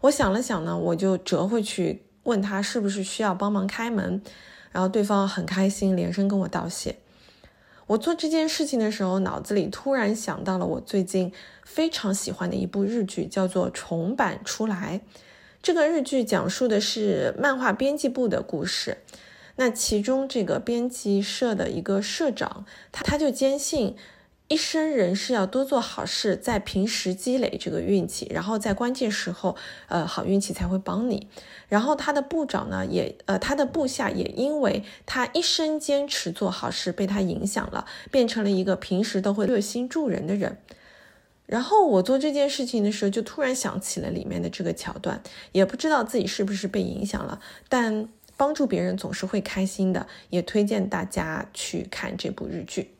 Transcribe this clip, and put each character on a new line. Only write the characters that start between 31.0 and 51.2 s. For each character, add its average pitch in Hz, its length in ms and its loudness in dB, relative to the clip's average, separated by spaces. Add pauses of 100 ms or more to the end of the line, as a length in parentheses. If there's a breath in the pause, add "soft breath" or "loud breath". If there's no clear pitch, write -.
你。 202 160 -2 (420 loud breath)
然 208 120 4
后 285 160 2
他 294 160 -2
的 285 100 2
部 302 240 -2
长 - 240 -2
呢， 95 160 -2
也， - 380 -2
呃， - 120 0
他 - 200 0
的 277 100 4
部 277 220 0
下 262 200 -2
也 185 180 -2 (100)
因 294 240 0
为 208 240 2 (200 loud breath)
他 247 280 -2
一 339 100 2
生 311 380 2
坚 285 260 2
持 - 240 -4
做 190 180 -2
好 - 220 -4
事， - 220 -4
被 190 160 0
他 196 120 0
影 175 240 0
响 202 280 -2
了， - 140 -4 (260 loud breath)
变 247 160 6
成 220 160 -2
了 202 60 2
一 185 120 4
个 185 140 2
平 185 260 0
时 214 180 0
都 202 140 2
会 202 120 2
热 240 120 4
心 240 300 -2
助 302 200 0
人 - 160 -2
的 185 120 0
人。 - 220 -2 (880 loud breath)
然 233 160 0
后 392 240 6
我 196 160 6
做 254 160 4
这 294 140 2
件 285 180 2
事 277 160 -2
情 233 160 0
的 208 80 4
时 208 140 -2
候， 196 60 4
就 214 120 -2
突 - 180 -6
然 262 140 2
想 214 260 -4
起 - 200 -6
了 - 100 -4
里 175 140 -4
面 175 180 -4
的 175 80 -2
这 180 140 -6
个 165 80 0
桥 - 220 -6
段， - 280 -6 (300 loud breath)
也 190 120 6
不 190 120 -4
知 320 120 -2
道 294 140 4
自 226 160 -2
己 185 80 2
是 - 160 -2
不 202 100 0
是 196 140 -4
被 190 160 0
影 202 240 -4
响 - 180 -4
了， - 140 -8 (300 loud breath)
但 220 400 2 (280)
帮 285 160 4
助 302 140 2
别 185 160 2
人 180 140 0
总 185 180 -6
是 - 100 -6
会 196 160 0
开 190 240 -2
心 190 280 0
的， - 160 -2 (220 loud breath)
也 180 120 0
推 208 220 2
荐 202 240 0
大 185 160 -2
家 160 500 -4